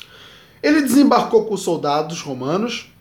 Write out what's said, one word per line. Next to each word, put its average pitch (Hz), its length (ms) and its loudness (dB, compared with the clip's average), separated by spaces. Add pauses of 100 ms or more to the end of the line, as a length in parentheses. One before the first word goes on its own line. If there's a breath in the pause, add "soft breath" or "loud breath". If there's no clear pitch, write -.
(600 loud breath)
Ele 302 200 4
desembarcou 240 640 4
com 214 80 -6
os 190 80 -6
soldados 156 600 -4
romanos, 151 800 -6